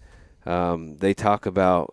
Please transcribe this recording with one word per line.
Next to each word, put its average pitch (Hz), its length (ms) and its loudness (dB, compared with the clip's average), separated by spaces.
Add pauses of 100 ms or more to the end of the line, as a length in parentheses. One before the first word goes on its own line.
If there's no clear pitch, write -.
(460)
um, 85 520 -4
they 98 140 2
talk 104 320 0
about, 92 480 2